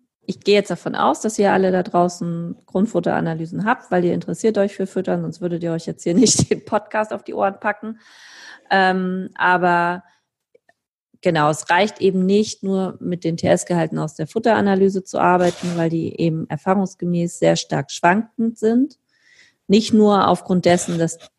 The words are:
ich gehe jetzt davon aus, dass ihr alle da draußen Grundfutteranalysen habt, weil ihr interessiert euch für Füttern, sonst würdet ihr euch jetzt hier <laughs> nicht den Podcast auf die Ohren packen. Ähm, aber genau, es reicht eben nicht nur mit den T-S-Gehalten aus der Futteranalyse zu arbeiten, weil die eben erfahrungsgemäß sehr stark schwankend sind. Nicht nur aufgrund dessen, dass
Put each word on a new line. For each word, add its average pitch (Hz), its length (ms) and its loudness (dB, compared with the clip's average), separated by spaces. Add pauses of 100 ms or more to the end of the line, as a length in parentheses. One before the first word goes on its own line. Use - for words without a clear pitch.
(260)
ich - 140 -8
gehe 202 160 2
jetzt 196 160 2
davon - 240 -6
aus, - 260 0
dass 214 160 -4
ihr 196 160 4
alle 185 180 2
da 185 120 0
draußen 170 720 -2 (100)
Grundfutteranalysen 170 1000 -2
habt, 247 260 -2
weil 180 120 2
ihr 175 120 0
interessiert 190 420 -2
euch 202 160 0
für 190 140 -6
Füttern, 185 340 -4
sonst 160 200 -8
würdet 170 200 -6
ihr 170 100 -4
euch 165 140 -6
jetzt - 160 -10
hier 175 120 -2
<laughs> - 20 2
nicht - 340 4
den - 160 -4
Podcast 214 480 -4
auf 208 100 -10
die - 120 -12
Ohren 196 240 -2
packen. 214 400 -6 (720)
Ähm, 185 640 0
aber 175 680 2 (1160)
genau, 156 280 2
es 156 220 -2
reicht 202 300 0
eben 190 260 2
nicht 214 340 0
nur 190 380 -4
mit 180 240 -8
den 165 120 -2
T-S-Gehalten 165 640 0
aus 156 160 -6
der - 140 -8
Futteranalyse 196 760 0
zu - 140 -8
arbeiten, 175 580 0
weil 165 140 0
die 165 300 -4
eben 160 300 -2
erfahrungsgemäß 175 880 -2
sehr 165 160 4
stark 151 340 -4
schwankend 226 680 -2
sind. 240 400 0 (680)
Nicht 214 240 2
nur 208 360 4
aufgrund 175 380 0
dessen, 175 340 2
dass 165 180 -2 (220)